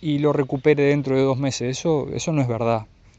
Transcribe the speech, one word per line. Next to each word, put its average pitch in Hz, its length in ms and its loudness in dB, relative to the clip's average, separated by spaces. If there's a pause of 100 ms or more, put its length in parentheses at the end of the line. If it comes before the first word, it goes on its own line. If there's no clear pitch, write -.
y 151 160 -2
lo 147 160 2
recupere 143 480 2
dentro 139 340 2
de 135 60 4
dos 135 160 2
meses, 131 400 -4
eso, 156 340 -2
eso 127 200 -4
no 147 100 2
es 123 60 0
verdad, 113 380 0 (320)